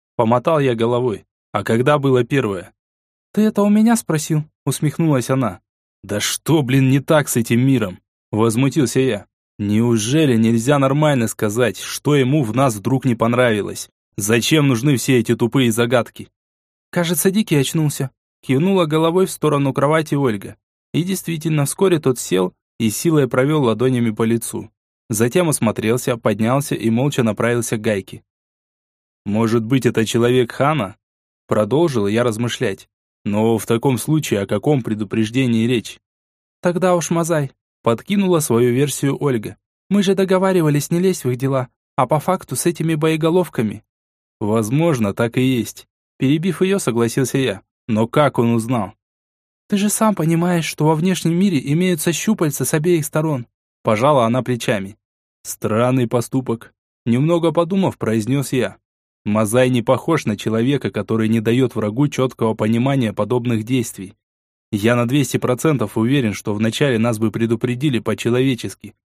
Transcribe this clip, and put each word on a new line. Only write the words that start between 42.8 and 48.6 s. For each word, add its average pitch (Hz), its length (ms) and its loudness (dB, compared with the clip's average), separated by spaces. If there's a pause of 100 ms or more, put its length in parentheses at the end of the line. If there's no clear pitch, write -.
боеголовками». 160 920 -2 (560)
«Возможно, 113 760 0
так 117 220 -2
и 127 40 2
есть». 127 460 -2 (300)
Перебив 156 440 0
ее, 190 160 2
согласился 117 640 -2
я. 110 240 -2 (240)
«Но 113 200 0
как 143 320 2
он 117 140 2
узнал?» 113 400 -2 (760)